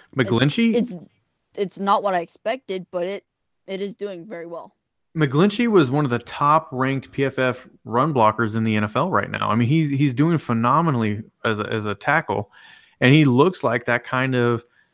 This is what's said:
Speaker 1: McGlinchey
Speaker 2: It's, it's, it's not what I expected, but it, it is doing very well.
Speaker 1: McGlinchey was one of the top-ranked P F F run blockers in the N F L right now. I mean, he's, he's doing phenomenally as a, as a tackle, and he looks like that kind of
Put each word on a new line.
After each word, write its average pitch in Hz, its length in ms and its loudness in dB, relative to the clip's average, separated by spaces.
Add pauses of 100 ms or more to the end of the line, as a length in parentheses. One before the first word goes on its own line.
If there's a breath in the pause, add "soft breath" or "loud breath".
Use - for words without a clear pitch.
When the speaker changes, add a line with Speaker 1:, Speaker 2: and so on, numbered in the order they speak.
(180 loud breath)
Speaker 1:
McGlinchey 135 560 0
Speaker 2:
It's, 233 220 -2
it's, 156 80 -16 (500)
it's 196 260 -8
not 196 220 0
what 196 140 -2
I 175 60 0
expected, 190 680 -10
but 175 160 -6
it, 196 180 -8 (440)
it 190 120 -10
is 196 140 -8
doing 190 320 -12
very 170 220 -14
well. 170 280 -16 (400)
Speaker 1:
McGlinchey 165 520 2
was 170 240 4
one 147 140 0
of 131 40 -2
the 120 80 0
top-ranked 135 920 -2
P 139 140 -2
F 135 120 -4
F 127 300 -2 (180)
run 120 260 0
blockers 110 440 2
in 113 80 0
the 110 120 0
N 107 100 0
F 107 100 -6
L 160 160 0
right 101 180 0
now. 104 220 -4
I 107 40 2
mean, 117 120 2
he's, 151 240 2
he's 139 240 0
doing 156 240 2
phenomenally 120 840 0 (240)
as 110 140 -2
a, 107 120 -4
as 110 140 -4
a 104 80 -4
tackle, 123 560 -2 (500 soft breath)
and 127 140 6
he 156 100 6
looks 143 400 2
like 120 220 -2
that 123 180 -2
kind 131 300 -4
of 120 300 0 (300)